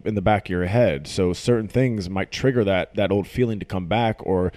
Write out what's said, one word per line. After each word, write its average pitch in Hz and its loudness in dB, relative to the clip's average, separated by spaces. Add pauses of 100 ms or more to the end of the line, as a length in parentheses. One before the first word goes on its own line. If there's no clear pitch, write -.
in 107 -2
the 101 0
back 101 2
of - -14
your 90 0
head. 90 2
So 90 0
certain 113 0
things 113 -2
might 95 -4
trigger 123 0
that, 95 0
that 98 0
old 98 0
feeling 117 -2
to 90 -8
come 92 -6
back. 110 0
Or, 90 0